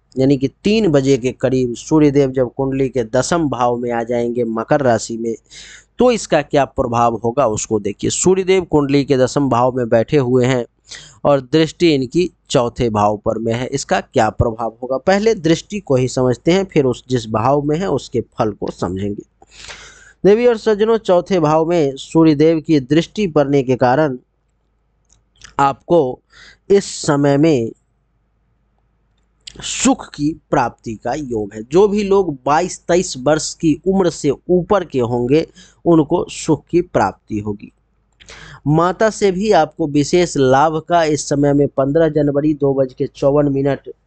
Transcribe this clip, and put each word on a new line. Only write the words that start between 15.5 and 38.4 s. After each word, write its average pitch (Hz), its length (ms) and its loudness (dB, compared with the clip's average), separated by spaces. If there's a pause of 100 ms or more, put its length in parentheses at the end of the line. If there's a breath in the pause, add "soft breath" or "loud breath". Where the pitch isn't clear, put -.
को 139 160 -2
ही 127 140 0
समझते 127 420 0
हैं, 190 140 2
फिर 151 200 0
उस 120 240 -2
जिस 120 200 -4
भाव 123 320 0
में 147 160 -2
है 190 120 -4
उसके 123 320 -4 (100)
फल 110 200 -2
को 95 200 -8
समझेंगे। 98 520 -6 (1000 loud breath)
देवी 214 240 4
और 226 100 2
सज्जनों, 220 420 0
चौथे 180 400 0
भाव 156 260 2
में 156 320 0
सूर्यदेव 160 640 2
की 151 200 0
दृष्टि 170 480 -2
पड़ने 143 340 2
के 123 140 0
कारण 131 400 2 (1400)
आपको 139 600 0 (500 loud breath)
इस 196 160 4 (120)
समय 143 400 2
में 143 340 2 (1900)
सुख - 440 -2
की 147 240 -4 (200)
प्राप्ति 120 440 -4
का 120 180 -6
योग 113 400 -8
है। 110 100 -12
जो 170 240 2
भी 208 160 -2
लोग 190 300 0 (120)
बाईस 151 360 0
तेईस 180 380 -2
वर्ष 151 360 -2
की 160 180 0 (140)
उम्र 190 220 2
से 147 200 -4
ऊपर 180 560 0
के 139 160 -4
होंगे 123 440 0 (400 soft breath)
उनको 165 460 2
सुख - 340 -4
की - 180 -2
प्राप्ति 107 560 -4
होगी। 104 320 -10 (1000 loud breath)